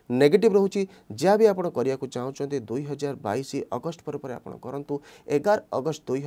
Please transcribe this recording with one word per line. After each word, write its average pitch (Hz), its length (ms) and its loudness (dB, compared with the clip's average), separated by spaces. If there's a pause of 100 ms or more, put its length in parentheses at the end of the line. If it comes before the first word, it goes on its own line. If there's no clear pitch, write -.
ନେଗେଟିଭ 147 480 6
ରହୁଛି। 196 240 2 (400)
ଯାହା 190 160 4
ବି 220 160 6
ଆପଣ 185 160 -4
କରିବାକୁ 135 380 -2
ଚାହୁଁଛନ୍ତି, 139 580 -6
ଦୁଇ 120 240 -4
ହଜାର 139 300 -6
ବାଇଶ 127 320 -4 (240)
ଅଗଷ୍ଟ 165 300 -8
ପରେ 147 180 -8
ପରେ 127 160 -10
ଆପଣ - 140 -14 (100)
କରନ୍ତୁ। 143 300 -8 (340)
ଏଗାର 202 320 2 (180)
ଅଗଷ୍ଟ 147 300 -4
ଦୁଇ 135 200 -2